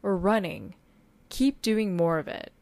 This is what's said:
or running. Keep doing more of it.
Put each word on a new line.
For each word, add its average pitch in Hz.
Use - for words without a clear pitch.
or 202
running. 190
Keep 277
doing 214
more 165
of -
it. -